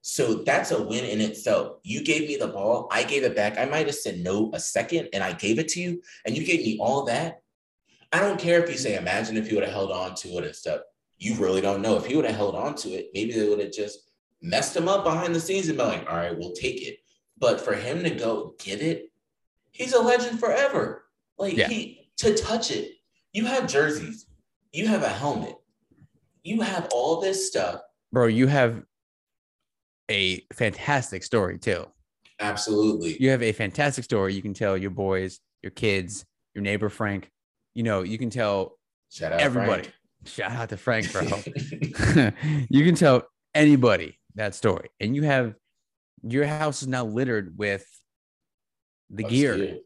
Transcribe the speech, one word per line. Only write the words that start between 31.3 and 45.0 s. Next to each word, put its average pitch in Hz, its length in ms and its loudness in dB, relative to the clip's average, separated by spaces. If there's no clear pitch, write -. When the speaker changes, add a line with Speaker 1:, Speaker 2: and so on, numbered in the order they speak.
Speaker 2:
too. 90 280 -2
Speaker 1:
Absolutely. 104 800 0
Speaker 2:
You 135 80 6
have 127 140 2
a 110 100 2
fantastic 127 520 -2
story 98 280 0
you 98 80 -4
can 101 140 -6
tell 98 200 0
your 95 160 -2
boys, 95 480 -2
your 95 80 -10
kids, 98 540 -2
your 101 80 -6
neighbor 101 260 0
Frank. 98 420 -4
You 120 80 -4
know, 104 200 0
you 104 140 -4
can 117 140 -4
tell 101 480 -2
Speaker 1:
Shout - 240 -6
out - 60 0
Speaker 2:
everybody. 117 420 2
Speaker 1:
Frank. - 120 -16
Speaker 2:
Shout 101 280 -6
out 117 180 -6
to 101 80 -8
Frank, 110 340 0
bro. 92 100 0
Speaker 1:
<laughs> - 1120 2
Speaker 2:
<laughs> 110 60 -8
You 139 160 8
can 175 80 6
tell 139 300 6
anybody 123 640 6
that 104 200 -4
story. - 340 0
And 110 160 -2